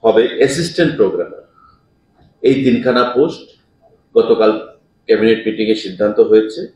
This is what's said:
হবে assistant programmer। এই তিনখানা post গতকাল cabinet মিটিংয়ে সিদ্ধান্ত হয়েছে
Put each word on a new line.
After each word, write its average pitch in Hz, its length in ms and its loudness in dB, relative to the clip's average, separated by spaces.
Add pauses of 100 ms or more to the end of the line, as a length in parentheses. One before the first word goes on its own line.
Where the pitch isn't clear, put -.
হবে 113 180 4 (160)
assistant 160 600 0
programmer। 90 440 -2 (1000)
এই 135 120 4 (100)
তিনখানা 123 380 2 (120)
post 151 300 -2 (680)
গতকাল 113 360 2 (560)
cabinet 110 380 2
মিটিংয়ে 110 380 -2
সিদ্ধান্ত 104 340 -4 (120)
হয়েছে 110 320 0 (140)